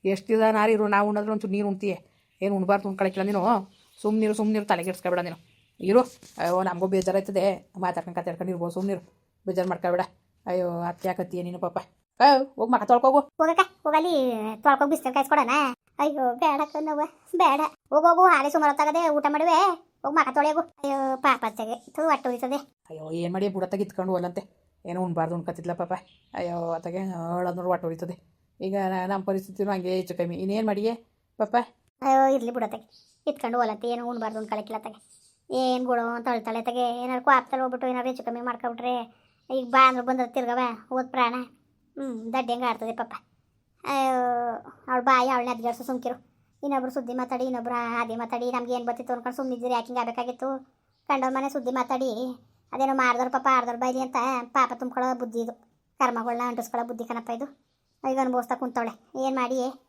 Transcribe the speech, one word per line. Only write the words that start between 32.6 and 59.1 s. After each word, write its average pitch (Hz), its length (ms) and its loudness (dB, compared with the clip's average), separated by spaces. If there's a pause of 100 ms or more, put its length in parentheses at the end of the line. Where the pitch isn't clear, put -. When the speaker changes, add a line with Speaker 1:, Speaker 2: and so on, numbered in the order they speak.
Speaker 2:
ಇತ್ಕೊಂಡು 254 300 -2
ಹೋಲತ್ತೆ, 214 300 0
ಏನು 240 220 -4
ಉಣ್ಬಾರ್ದು 220 300 -6
ಉಣ್ಕೊಳಕ್ಕಿಲ್ಲ 214 380 -6
ಅತ್ತಾಗೆ. 214 220 -12 (500)
ಏನ್ 254 360 2
ಗೊಡೋ 240 240 2
ಅಂತ 233 180 -4
ಅಳ್ತಾಳೆ 226 320 -2
ಅತ್ತಾಗೆ. 247 260 -2 (120)
ಏನಾರು 254 240 -4
ಕೋಪದಲ್ಲಿ 262 420 4
ಹೋಗ್ಬಿಟ್ಟು 254 240 -2
ಏನಾರು 247 200 -2
ಹೆಚ್ಚು 254 160 -6
ಕಮ್ಮಿ 240 180 -6
ಮಾಡ್ಕೊಬಿಟ್ರೆ, 240 520 -4 (560)
ಈಗ 262 200 -2
ಬಾ 262 180 6
ಅಂದ್ರು 254 180 0
ಬಂದ್ರೆ 254 220 0
ತಿರ್ಗವ 240 340 -2 (280)
ಹೋದ್ 254 220 -4
ಪ್ರಾಣ. 247 240 0 (600)
ಹ್ಮ್, 262 200 -8 (140)
ದಡ್ಡಿ 247 220 -2
ಹೆಂಗ್ 247 120 -4
ಆಡ್ತದೆ 226 280 -4
ಪಾಪ. 226 200 -8 (680)
ಅಯ್ಯೋ, 262 340 0 (680)
ಅವ್ಳ 254 140 0
ಬಾಯಿ 254 280 4
ಅವಳನ್ನ 247 240 0
ಅದ್ಗೇಳ್ಸು 233 300 -6
ಸುಮ್ಕಿರು. 247 340 -6 (460)
ಇನ್ನೊಬ್ರು 269 280 -2
ಸುದ್ದಿ 247 220 -6
ಮಾತಾಡಿ, 254 320 -4
ಇನ್ನೊಬ್ರು 240 300 -4
ಆ-, 233 260 -2
ಅದೇ 226 140 -4
ಮಾತಾಡಿ, 240 360 -4
ನಮ್ಗೆ 247 220 -4
ಏನ್ 240 120 -4
ಬರ್ತಿತ್ತು 240 280 -4
ಅನ್ಕೊಂಡು 247 240 -6
ಸುಮ್ನಿದ್ದೀರಿ, 247 360 -4
ಯಾಕೆ 233 140 -2
ಹಿಂಗ್ 247 120 -4
ಆಗ್ಬೇಕಾಗಿತ್ತು? 247 500 -4 (600)
ಕಂಡವ್ರ 262 240 0
ಮನೆ 269 160 -2
ಸುದ್ದಿ 262 220 -4
ಮಾತಾಡಿ, 254 380 -2 (640)
ಅದೇನೋ 269 200 0
ಮಾರ್ದವ್ರು 254 380 2
ಪಾಪ 262 200 0
ಆರ್ದವ್ರ 240 260 2
ಬಾಯ್ಲಿ 254 240 0
ಅಂತ 254 160 -4 (360)
ಪಾಪ 262 260 2
ತುಂಬ್ಕೊಳ್ಳೋ 254 360 -2
ಬುದ್ಧಿ 233 240 -6
ಇದು, 233 140 -6 (460)
ಕರ್ಮಗಳ್ನ 240 420 0
ಅಂಟಿಸ್ಕೊಳ್ಳೋ 240 460 -4
ಬುದ್ಧಿ 233 180 -8
ಕಣಪ್ಪ 233 240 -8
ಇದು. 240 180 -6 (640)
ಈಗ 262 100 0
ಅನುಭವಿಸ್ತಾ 247 340 0
ಕುಂತವಳೆ. 247 720 -6